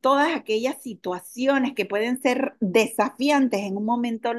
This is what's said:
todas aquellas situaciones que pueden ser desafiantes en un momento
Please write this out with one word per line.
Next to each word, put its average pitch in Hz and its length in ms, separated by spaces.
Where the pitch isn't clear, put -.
todas 285 360
aquellas 233 440
situaciones 247 960
que 208 100
pueden 220 380
ser 247 380
desafiantes 233 1000
en 196 140
un 208 80
momento 233 540